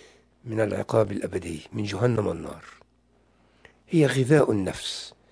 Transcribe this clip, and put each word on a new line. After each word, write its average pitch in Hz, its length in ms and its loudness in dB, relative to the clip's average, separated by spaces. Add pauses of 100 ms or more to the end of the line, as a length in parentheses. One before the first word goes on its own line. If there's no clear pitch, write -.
(460)
من 113 140 -4
العقاب 104 520 2
الأبدي، 90 500 -6 (120)
من 110 100 -4
جهنم 104 460 0
النار. 78 340 -8 (1300)
هي 160 160 6
غذاء 131 460 4
النفس. - 600 -4 (180)